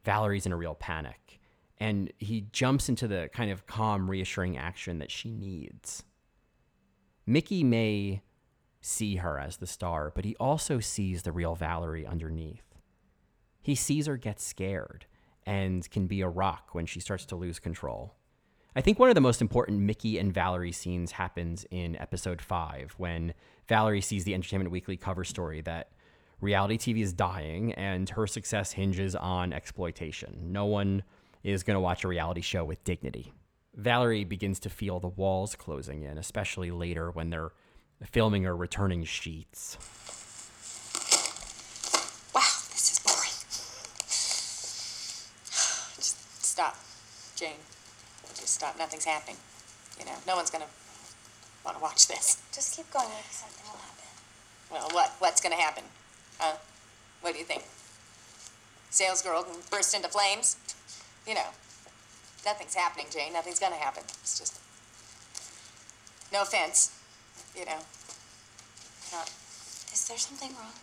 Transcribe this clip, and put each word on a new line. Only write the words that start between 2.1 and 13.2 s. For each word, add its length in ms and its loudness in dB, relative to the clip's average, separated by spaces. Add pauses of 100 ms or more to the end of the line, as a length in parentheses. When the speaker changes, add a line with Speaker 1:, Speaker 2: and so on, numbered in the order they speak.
Speaker 1:
he 360 -2
jumps 360 4
into 180 2
the 260 -2
kind 180 0
of 160 -6
calm, 420 2
reassuring 480 0
action 400 -6
that 140 -6
she 200 -8
needs. 720 -8 (1200)
Mickey 360 4
may 600 4 (580)
see 360 0
her 200 -2
as 200 -6
the 100 -8
star, 480 -2
but 100 -2
he 140 -2
also 400 2
sees 420 0
the 100 -2
real 220 0
Valerie 540 -2
underneath. 560 -6 (1000)